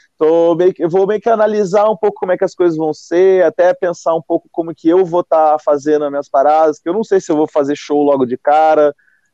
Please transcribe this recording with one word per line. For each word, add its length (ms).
tô 380
meio 180
que, 100
eu 60
vou 180
meio 140
que 80
analisar 600
um 60
pouco 240
como 120
é 60
que 60
as 100
coisas 240
vão 160
ser, 500
até 300
pensar 400
um 80
pouco 280
como 240
que 140
eu 160
vou 180
tá 400
fazendo 440
as 40
minhas 200
paradas, 480
que 100
eu 60
não 100
sei 160
se 100
eu 60
vou 100
fazer 300
show 260
logo 220
de 140
cara, 560